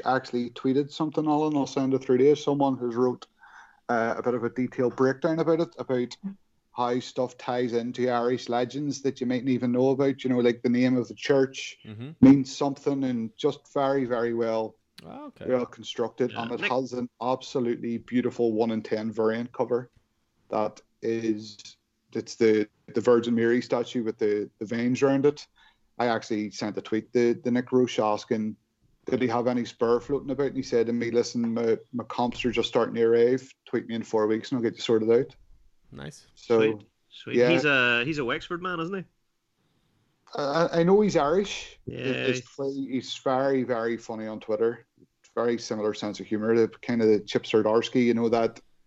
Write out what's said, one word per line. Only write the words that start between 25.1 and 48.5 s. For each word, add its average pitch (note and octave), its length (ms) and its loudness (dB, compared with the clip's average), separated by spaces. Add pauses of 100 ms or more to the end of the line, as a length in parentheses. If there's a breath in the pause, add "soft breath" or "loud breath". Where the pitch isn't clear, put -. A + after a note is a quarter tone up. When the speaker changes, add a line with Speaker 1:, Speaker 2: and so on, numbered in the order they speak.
Speaker 1:
it. D3 200 0 (520 soft breath)
I A#2+ 80 0
actually G#2+ 460 -2
sent G#2+ 260 -6
a - 40 -4
tweet - 300 -4
to, A#2+ 220 4
to A#2 160 -4
Nick B2 220 -2
Roche B2+ 260 2
asking, G#2+ 580 -2 (500)
did B2+ 140 -2
he B2+ 80 2
have A#2 200 0
any B2 160 0
spur A#2 340 0
floating C3+ 320 -4
about? C3+ 160 0
And - 100 -6
he C3+ 60 -2
said A#2 240 2
to A#2 60 -2
me, A#2 180 -2
"Listen, A#2 440 0
my, A2+ 220 2 (160)
my A#2 120 -6
comps - 400 -4
are A#2+ 80 0
just A2+ 160 0
starting A2+ 260 0
to A#2 80 0
arrive. A#2 500 4 (140)
Tweet - 220 -4
me A2+ 80 -6
in A2+ 80 -6
four G#2+ 240 0
weeks A2 240 -2
and C#3 60 0
I'll A#2 40 -2
get A2+ 140 0
you - 40 -16
sorted A2 300 2
out." B2 240 2 (560)
Speaker 2:
Nice. - 360 -16 (100)
Speaker 1:
So, A2+ 240 2
Speaker 3:
Sweet. A2 260 0 (240)
Sweet. - 260 -10
Speaker 1:
yeah. B2 140 6
Speaker 3:
He's - 140 2
a, B2 400 4
he's D3 140 -4
a C#3+ 60 -2
Wexford D#3+ 380 -6
man, F3+ 160 -6
isn't E3 160 -6
he? F3+ 100 -8 (1300)
Speaker 1:
I, D3 360 0
I E3+ 100 2
know F#3+ 180 6
he's G3 160 2
Irish. E3 680 0
Speaker 3:
Yeah, B2+ 140 -10
Speaker 1:
It, B2+ 180 -4
it's B2+ 220 0
Speaker 3:
he's B2 160 -12
Speaker 1:
play, C#3 180 -6
he's C3+ 520 -8
very, C3+ 400 0
very A#2 320 -2
funny A2 300 -10
on A2 140 -10
Twitter. A2+ 460 -2 (480)
Very A#2 240 0
similar G#2+ 360 -2
sense G#2 260 -8
of F#2+ 60 -10
humour. A2 300 0
The A2+ 120 4 (120)
kind A#2 220 -2
of A2 60 6
the G#2 120 6
Chip - 240 -4
Zdarsky, A2+ 600 2
you A#2 100 4
know, A#2 140 0
that, A2+ 320 0 (260)